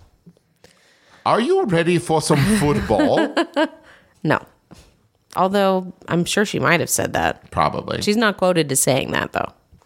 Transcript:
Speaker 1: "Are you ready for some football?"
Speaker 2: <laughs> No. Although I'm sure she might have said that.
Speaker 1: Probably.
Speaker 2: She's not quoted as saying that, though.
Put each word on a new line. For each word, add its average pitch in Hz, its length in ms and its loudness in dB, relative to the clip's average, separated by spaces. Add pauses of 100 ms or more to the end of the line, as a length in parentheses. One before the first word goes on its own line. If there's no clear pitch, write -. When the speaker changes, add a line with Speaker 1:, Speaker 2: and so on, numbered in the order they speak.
(1200)
Speaker 1:
"Are 165 160 2
you 370 240 2
ready 170 340 2
for 156 240 -2
some 151 160 2 (200)
football?" 147 760 0 (480)
Speaker 2:
<laughs> - 400 -20
No. - 220 0 (880)
Although 190 580 0 (140)
I'm 170 180 0
sure 202 200 0
she 147 160 -4
might 151 180 2
have - 120 -4
said - 240 -4
that. - 360 -2
Speaker 1:
Probably. - 520 -2
Speaker 2:
She's 208 140 0
not 214 200 0
quoted 170 340 0
as 135 80 -2
saying - 340 0
that, - 200 -2
though. - 200 -6 (340)